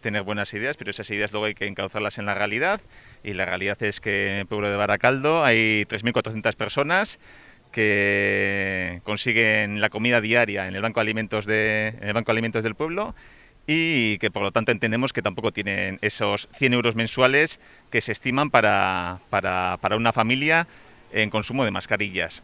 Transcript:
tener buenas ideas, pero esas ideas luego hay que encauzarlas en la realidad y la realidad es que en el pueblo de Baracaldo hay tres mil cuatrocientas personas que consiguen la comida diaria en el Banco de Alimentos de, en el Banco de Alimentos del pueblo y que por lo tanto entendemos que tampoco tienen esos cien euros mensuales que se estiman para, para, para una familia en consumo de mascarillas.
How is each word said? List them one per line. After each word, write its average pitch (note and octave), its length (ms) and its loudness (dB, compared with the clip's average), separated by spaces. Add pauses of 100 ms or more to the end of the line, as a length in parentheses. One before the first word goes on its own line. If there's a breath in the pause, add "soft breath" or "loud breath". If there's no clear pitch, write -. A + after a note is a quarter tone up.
tener G#2 220 -4
buenas G#2 300 -4
ideas, A#2+ 220 -4
pero G2+ 160 -10
esas - 200 -10
ideas G#2 200 -2
luego G#2 140 -2
hay G#2+ 100 -4
que - 100 -6
encauzarlas G2+ 520 -6
en G#2 80 -6
la G2+ 100 -2
realidad G#2+ 460 -2 (420 loud breath)
y G#2 100 -8
la F#2 120 -2
realidad F#2 360 -4
es G#2 200 -4
que G2+ 300 0
en G2 80 -2
el F#2+ 80 -6
pueblo G#2 220 -2
de G2+ 60 0
Baracaldo C3 680 2
hay A2 420 4
tres G#2 160 -6
mil A#2+ 80 0
cuatrocientas A2 460 -2
personas D3 640 0 (520 loud breath)
que G2 1300 2
consiguen G#2+ 760 2
la G#2 100 2
comida A#2 300 2
diaria G#2+ 480 0
en F#2+ 80 -8
el G2 60 -4
Banco A2+ 180 -2
de A2+ 40 2
Alimentos G#2+ 420 -2
de, G#2+ 560 0
en G2+ 80 -8
el G#2 40 -2
Banco A2+ 180 0
de - 20 4
Alimentos A2+ 320 -2
del A2 100 -2
pueblo E3+ 400 -4 (560 loud breath)
y D3+ 460 2
que G#2 140 -2
por G2+ 100 -4
lo G2 100 0
tanto A2+ 200 0
entendemos A#2 420 0
que A#2+ 80 -4
tampoco G2+ 300 -2
tienen F#2+ 500 -4
esos G2+ 540 -2
cien B2+ 180 2
euros A#2 220 2
mensuales B2+ 640 2 (320 loud breath)
que A#2 100 0
se - 100 -6
estiman C3 380 -2
para, F#2+ 720 2 (100)
para, F#2 500 0
para F#2+ 160 0
una A2+ 160 2
familia C#3 540 2 (460 loud breath)
en G#2+ 180 0
consumo A#2 360 -2
de G#2+ 40 0
mascarillas. F#2+ 760 -4